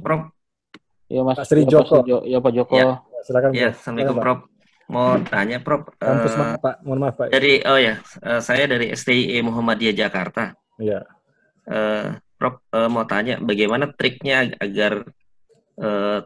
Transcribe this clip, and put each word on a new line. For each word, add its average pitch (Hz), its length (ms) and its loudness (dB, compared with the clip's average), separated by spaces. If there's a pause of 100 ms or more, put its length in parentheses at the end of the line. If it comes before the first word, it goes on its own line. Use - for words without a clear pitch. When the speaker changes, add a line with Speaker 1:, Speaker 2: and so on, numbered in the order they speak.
Speaker 1:
Prof. 160 220 -2 (880)
Speaker 2:
Iya, 127 80 -2
Mas. 131 160 0
Speaker 3:
Pak 135 80 -6
Sri 151 160 4
Speaker 2:
Ya, 147 80 6
Pak 156 80 4
Speaker 3:
Joko. - 240 6
Speaker 2:
Sri 123 80 0
Jo-, 123 160 2
ya, 127 160 0
Pak 127 160 2
Joko. 123 240 0
Speaker 1:
Ya. 131 80 4 (400)
Speaker 3:
Silakan, 127 240 6
Speaker 1:
Ya, 120 160 2
Speaker 3:
Pak. 110 80 -2
Speaker 1:
Assalamualaikum, 120 400 -4
Speaker 3:
Silakan, - 0 -
Pak. 113 80 0
Speaker 1:
Prof. 127 140 2 (460)
Mau 123 260 0 (180)
tanya, 107 320 -2
Prof. 147 220 -2 (180)
Speaker 3:
Kampus 117 320 2
Speaker 1:
Eh, - 80 -2
Speaker 3:
mana, 117 160 -2
Pak? 131 240 -4
Mohon 131 240 -4
maaf, 127 160 -2
Pak. 123 80 -2
Speaker 1:
dari, 135 320 2
oh 135 160 2
ya, 113 180 2 (300)
eh, 117 160 -2
saya 123 240 0
dari 120 240 0
S - 160 -8
T 131 80 0
I 123 120 4 (120)
E - 80 0
Muhammadiyah 113 560 0
Jakarta. 98 560 -4 (240)
Speaker 3:
Iya. 104 240 -4 (640)
Speaker 1:
Eh, 107 400 -2 (320)
Prof, 127 160 -4 (160)
eh, 113 160 0
mau 117 160 -2
tanya, 110 320 -4
bagaimana 117 560 -2
triknya 131 560 -2
ag-, - 160 -12
agar, 104 280 -2 (840)
eh, 104 520 -4